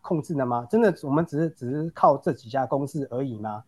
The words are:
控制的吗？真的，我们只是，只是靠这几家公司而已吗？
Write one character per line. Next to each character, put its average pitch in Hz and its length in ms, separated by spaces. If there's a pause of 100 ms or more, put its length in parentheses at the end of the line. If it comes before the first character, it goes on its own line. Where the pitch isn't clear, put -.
控 160 180
制 160 140
的 135 100
吗？ 120 240
真 220 140
的， 196 120 (100)
我 143 60
们 156 140
只 147 140
是， 165 100
只 123 220
是 156 200
靠 151 280
这 143 160
几 113 160
家 131 160
公 139 200
司 139 240
而 127 120
已 123 160
吗？ 107 300